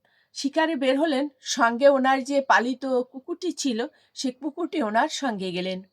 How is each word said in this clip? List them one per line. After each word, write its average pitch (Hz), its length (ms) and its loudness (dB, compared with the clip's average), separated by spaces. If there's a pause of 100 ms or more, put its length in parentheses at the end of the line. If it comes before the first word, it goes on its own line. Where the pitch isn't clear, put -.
(320)
শিকারে 311 440 -2
বের 269 240 2
হলেন, 294 280 0 (120)
সঙ্গে 240 480 2
ওনার 269 360 4
যে 277 160 0
পালিত 247 600 2
কুকুরটি 294 520 -8
ছিল, 240 340 -4 (280)
সে - 160 -6
কুকুরটি 302 520 -6
ওনার 226 260 2
সঙ্গে 202 440 -6
গেলেন। 185 300 -6 (100)